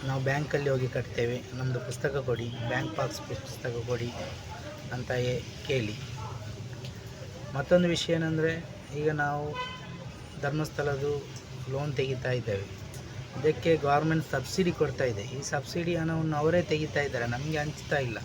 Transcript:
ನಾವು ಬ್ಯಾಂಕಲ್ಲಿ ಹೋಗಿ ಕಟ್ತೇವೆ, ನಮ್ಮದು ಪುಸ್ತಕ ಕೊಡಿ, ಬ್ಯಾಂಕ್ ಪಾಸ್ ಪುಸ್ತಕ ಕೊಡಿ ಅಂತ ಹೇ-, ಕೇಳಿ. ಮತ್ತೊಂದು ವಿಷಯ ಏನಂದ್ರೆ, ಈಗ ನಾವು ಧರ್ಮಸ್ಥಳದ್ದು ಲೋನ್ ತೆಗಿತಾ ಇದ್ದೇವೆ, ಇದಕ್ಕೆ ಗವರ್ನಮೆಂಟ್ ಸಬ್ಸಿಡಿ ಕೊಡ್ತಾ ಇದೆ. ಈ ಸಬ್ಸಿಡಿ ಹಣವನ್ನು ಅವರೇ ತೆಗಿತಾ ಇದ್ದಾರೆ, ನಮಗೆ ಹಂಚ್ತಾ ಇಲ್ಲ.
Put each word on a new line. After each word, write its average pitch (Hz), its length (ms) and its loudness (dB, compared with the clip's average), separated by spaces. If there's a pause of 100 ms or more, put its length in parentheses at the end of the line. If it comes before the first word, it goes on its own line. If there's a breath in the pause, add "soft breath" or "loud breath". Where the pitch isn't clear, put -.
ನಾವು 135 160 0
ಬ್ಯಾಂಕಲ್ಲಿ 143 460 2
ಹೋಗಿ 131 180 4
ಕಟ್ತೇವೆ, 120 540 0 (120)
ನಮ್ಮದು 127 260 0
ಪುಸ್ತಕ 135 360 -2
ಕೊಡಿ, 123 320 0 (200)
ಬ್ಯಾಂಕ್ 127 300 0
ಪಾಸ್ 131 240 -2
ಪುಸ್ತಕ - 640 -6
ಕೊಡಿ 120 220 0 (840)
ಅಂತ 127 180 -4
ಹೇ-, 123 320 0 (240)
ಕೇಳಿ. 110 280 0 (1600)
ಮತ್ತೊಂದು 175 320 6
ವಿಷಯ 170 260 2
ಏನಂದ್ರೆ, 160 520 2 (340)
ಈಗ 151 120 4
ನಾವು 147 440 0 (880)
ಧರ್ಮಸ್ಥಳದ್ದು 147 720 0 (580)
ಲೋನ್ 143 220 0
ತೆಗಿತಾ 131 380 0
ಇದ್ದೇವೆ, 104 360 0 (720)
ಇದಕ್ಕೆ 156 380 6
ಗವರ್ನಮೆಂಟ್ 151 540 4
ಸಬ್ಸಿಡಿ 170 400 2
ಕೊಡ್ತಾ 143 320 2
ಇದೆ. 107 220 2 (120)
ಈ 143 40 -4
ಸಬ್ಸಿಡಿ 165 540 0
ಹಣವನ್ನು 160 420 2
ಅವರೇ 165 240 6
ತೆಗಿತಾ 151 400 2
ಇದ್ದಾರೆ, 127 260 0
ನಮಗೆ 143 300 0
ಹಂಚ್ತಾ 147 400 0
ಇಲ್ಲ. 120 280 0